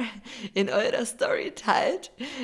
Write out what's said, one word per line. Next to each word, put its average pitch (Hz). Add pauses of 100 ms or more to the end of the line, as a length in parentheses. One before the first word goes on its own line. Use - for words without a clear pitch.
(260)
<laughs> -
in 202
eurer 226
Story -
teilt, - (320)